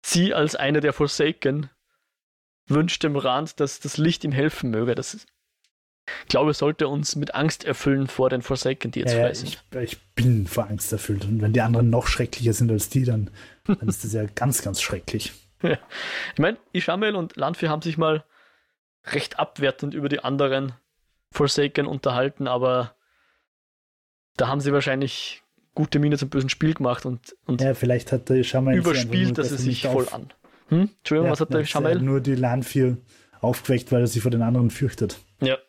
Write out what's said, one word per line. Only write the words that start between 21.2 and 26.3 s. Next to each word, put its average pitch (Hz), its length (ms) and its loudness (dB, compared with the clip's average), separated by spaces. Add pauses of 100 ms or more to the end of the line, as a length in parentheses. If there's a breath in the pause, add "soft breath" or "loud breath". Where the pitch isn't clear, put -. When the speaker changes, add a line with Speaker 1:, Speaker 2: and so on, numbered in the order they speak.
Speaker 1:
Forsaken 143 560 0
unterhalten, 135 600 -2
aber 127 480 0 (1400)
da 123 100 0
haben 139 140 -2
sie 139 100 0
wahrscheinlich 139 680 -2 (340)
gute 151 240 0
Miene 147 180 4
zum 135 120 -4
bösen 135 200 -2